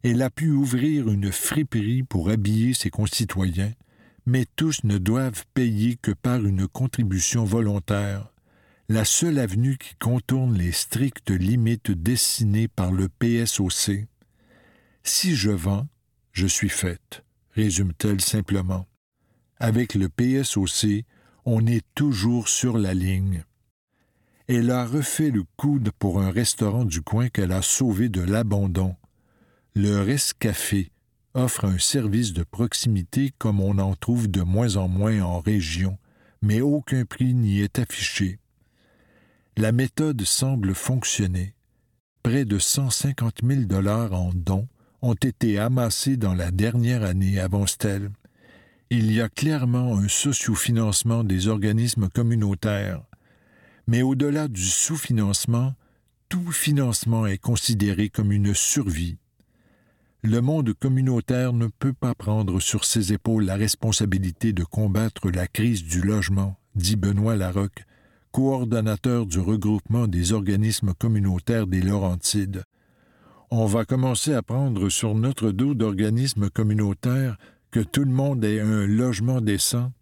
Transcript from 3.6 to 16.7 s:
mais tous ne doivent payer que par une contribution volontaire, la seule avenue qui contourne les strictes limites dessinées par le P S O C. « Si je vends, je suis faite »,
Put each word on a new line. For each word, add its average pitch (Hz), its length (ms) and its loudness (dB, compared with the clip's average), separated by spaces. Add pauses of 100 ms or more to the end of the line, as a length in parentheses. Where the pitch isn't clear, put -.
mais 123 200 2 (120)
tous 160 260 -2
ne 101 140 0
doivent 113 560 -2
payer 117 420 0
que - 160 -4
par 120 340 -2
une 95 220 0
contribution 113 760 -2
volontaire, 101 880 -2 (580)
la 107 160 2
seule 160 340 2
avenue 120 380 0
qui - 180 -18
contourne 123 600 0
les 87 140 0
strictes - 600 -4
limites 110 600 2
dessinées 107 760 2
par 92 240 -2
le 92 180 2
P 117 260 0
S 117 240 0
O 95 100 0
C. « 101 380 -2 (960)
Si 180 320 0
je 104 160 2
vends, 101 360 0 (440)
je 95 160 0
suis 95 220 0
faite », - 540 -6 (280)